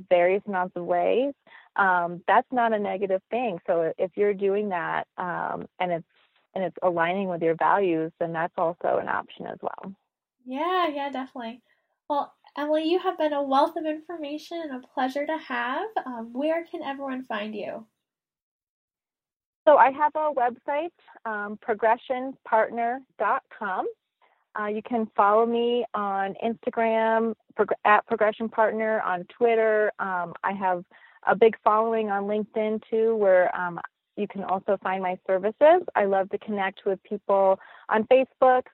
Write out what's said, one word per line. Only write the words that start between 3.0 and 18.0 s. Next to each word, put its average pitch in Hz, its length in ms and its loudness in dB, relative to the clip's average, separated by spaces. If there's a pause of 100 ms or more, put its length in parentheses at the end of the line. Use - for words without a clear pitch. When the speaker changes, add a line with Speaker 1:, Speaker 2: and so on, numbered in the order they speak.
Speaker 1:
thing. 226 360 -4
So 165 300 0
if 185 180 -2
you're 208 200 0
doing 202 340 -2
that, 165 380 -4 (100)
um, 170 500 -6 (120)
and 180 120 -2
it's, 170 160 -4 (480)
and 190 100 -4
it's - 180 -6
aligning 180 460 0
with 170 140 -4
your 165 120 2
values, 165 680 0
then 165 120 -4
that's 165 260 -4
also 175 420 -2
an - 80 -6
option - 380 -8
as 53 160 -12
well. - 320 -10 (500)
Speaker 2:
Yeah, 330 440 -2
yeah, 285 220 -6
definitely. 254 520 -10 (480)
Well, 285 240 -4 (240)
Emily, 302 260 0
you 339 140 2
have 359 180 -4
been 311 160 0
a 285 100 -2
wealth 285 340 2
of 311 100 -6
information 311 760 -8
and 262 220 -12
a - 20 -20
pleasure 269 400 -4
to 311 120 -2
have. 269 480 -4 (180)
Um, 233 280 -10
where 320 380 -2
can 320 120 -10
everyone 269 420 -8
find 214 300 -8
you? 220 320 -10 (1800)